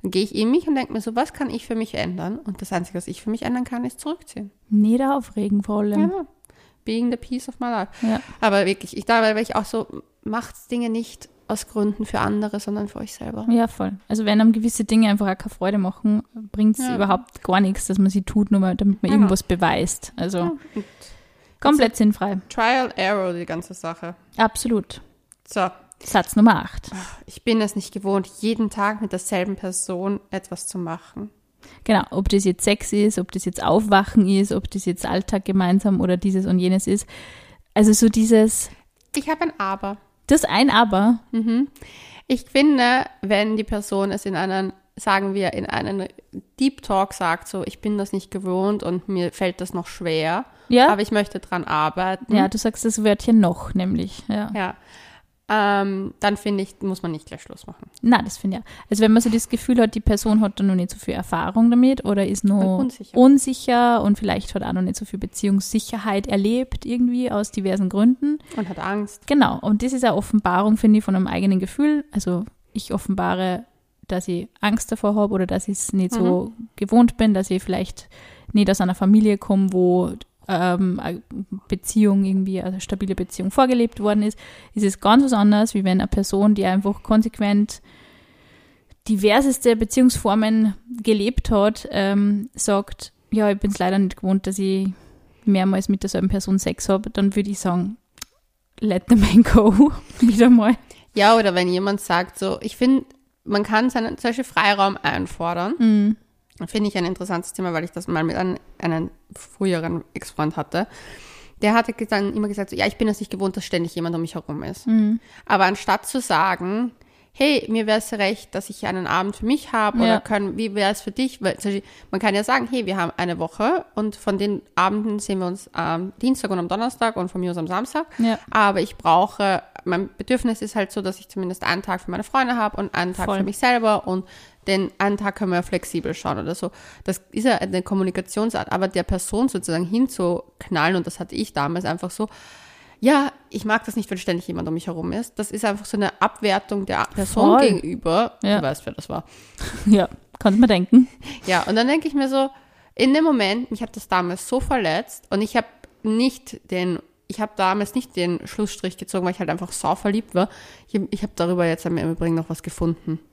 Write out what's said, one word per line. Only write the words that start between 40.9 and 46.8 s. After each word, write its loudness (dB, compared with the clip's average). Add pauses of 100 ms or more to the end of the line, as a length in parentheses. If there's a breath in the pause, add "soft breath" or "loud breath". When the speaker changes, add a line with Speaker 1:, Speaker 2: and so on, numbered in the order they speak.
Speaker 1:
Mhm. 0 (580 loud breath)
Ich -2
finde, 4 (180)
wenn 0
die -2
Person -4
es -6
in -4
einen, -4 (220)
sagen 0
wir, -2
in -6
einen -6 (520)
Deep 0